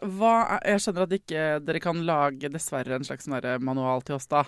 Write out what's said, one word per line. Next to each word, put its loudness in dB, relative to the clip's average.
hva 2
er, 2
jeg 2
skjønner 0
at 0
ikke -4
dere 0
kan 0
lage 0
dessverre -4
en -4
slags -10
sånn -4
derre -2
manual 0
til -6
oss -8
da, 4